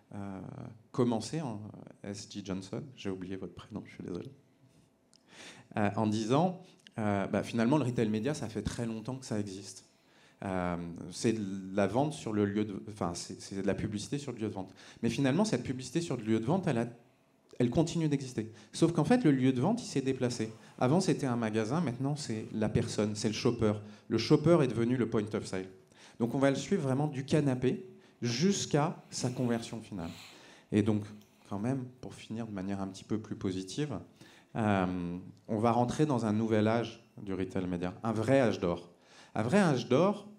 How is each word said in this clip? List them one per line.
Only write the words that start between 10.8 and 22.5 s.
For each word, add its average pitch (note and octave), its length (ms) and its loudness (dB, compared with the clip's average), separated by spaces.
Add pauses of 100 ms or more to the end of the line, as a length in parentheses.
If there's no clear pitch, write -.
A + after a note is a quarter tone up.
c'est G#2+ 240 0
de G#2+ 80 -4 (320)
la G2 140 4
vente C#3 260 0
sur A2+ 200 -8
le G#2 100 4
lieu G2+ 220 2
de, G2+ 240 -8
enfin, F#2+ 240 -2
c'est, - 280 -10
c'est G2 200 -6
de F#2+ 40 -4
la F#2+ 80 2
publicité G#2 440 -4
sur C3 160 -8
le A2+ 60 -12
lieu A2 100 -2
de G#2+ 40 -6
vente. F#2+ 200 -8 (280)
Mais A2+ 80 2
finalement, C#3 360 4
cette - 180 0
publicité C3 380 -4
sur D3 160 -2
le G#2+ 60 -8
lieu A2 160 4
de A2 60 -2
vente, F3 220 2
elle A#2+ 120 2
a, A#2+ 80 0 (720)
elle B2 100 4
continue D#3+ 400 2
d'exister. B2+ 420 -2 (220)
Sauf E3+ 180 4
qu'en D#3+ 140 4
fait, B3 180 4
le D#3 80 8
lieu C3 220 6
de B2 80 0
vente, G#3 200 2
il - 60 -10
s'est C3+ 140 0
déplacé. B2 500 0 (260)
Avant, C3 220 6
c'était C#3+ 280 2
un A#2+ 100 0
magasin, A2 420 0
maintenant, C3+ 380 -2
c'est A2 360 -6